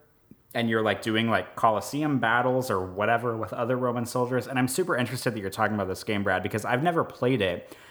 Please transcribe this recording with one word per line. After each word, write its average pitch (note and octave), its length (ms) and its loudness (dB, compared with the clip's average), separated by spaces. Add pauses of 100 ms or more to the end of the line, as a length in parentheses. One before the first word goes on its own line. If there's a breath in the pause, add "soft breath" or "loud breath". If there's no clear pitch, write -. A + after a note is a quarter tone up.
(540)
and A#2 160 0
you're, A2+ 140 2
like, G#2 180 2
doing, A2+ 280 2
like, G2 280 0
Colosseum C3 640 2
battles B2+ 520 2
or F#2+ 140 0
whatever A2+ 500 0
with G#2+ 160 -6
other B2 240 -2
Roman A#2+ 300 0
soldiers. B2 420 -2
And C3 120 -4
I'm B2+ 100 2
super F3+ 260 -2
interested B2 380 -2
that A2 80 -4
you're F#2+ 80 -4
talking G#2+ 260 0
about G2 140 0
this F#2 140 -6
game, G#2 200 -2
Brad, F#2 200 0
because G#2 200 -2
I've B2 200 0
never E3 200 2
played B2+ 380 0
it, F2 340 -2 (140 loud breath)